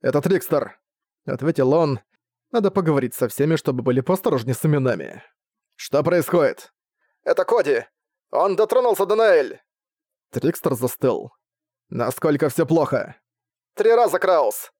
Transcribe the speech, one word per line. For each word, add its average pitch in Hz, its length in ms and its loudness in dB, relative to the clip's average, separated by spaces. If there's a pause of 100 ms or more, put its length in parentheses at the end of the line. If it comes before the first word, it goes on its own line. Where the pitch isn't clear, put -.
«Это - 180 0
Трикстер», 147 600 -2 (460)
ответил 139 460 0
он. 151 280 0 (500)
«Надо 208 200 0
поговорить 151 440 -2
со 123 140 -2
всеми, 151 280 0
чтобы 131 260 -4
были 147 180 2
поосторожнее 131 540 -2
с - 100 -14
именами». 127 580 0 (540)
«Что - 260 -2
происходит?» 165 720 0 (500)
«Это 165 220 0
Коди! 147 400 0 (480)
Он 180 240 0
дотронулся 220 500 2
до 196 80 0
Наэль». 196 480 2 (680)
Трикстер 147 440 -2
застыл. 123 580 -4 (560)
«Насколько 139 600 -2
всё 160 180 -2
плохо?» 139 500 -2 (580)
«Три 220 180 2
раза, 220 260 2
Краус». 160 600 0